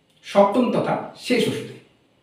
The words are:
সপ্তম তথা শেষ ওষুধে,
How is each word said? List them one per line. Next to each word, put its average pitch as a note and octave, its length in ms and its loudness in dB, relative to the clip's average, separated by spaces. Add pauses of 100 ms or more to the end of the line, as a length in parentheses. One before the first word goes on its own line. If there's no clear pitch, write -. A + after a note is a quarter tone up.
(240)
সপ্তম G3+ 480 2
তথা - 440 -2
শেষ - 320 0
ওষুধে, - 260 -6 (480)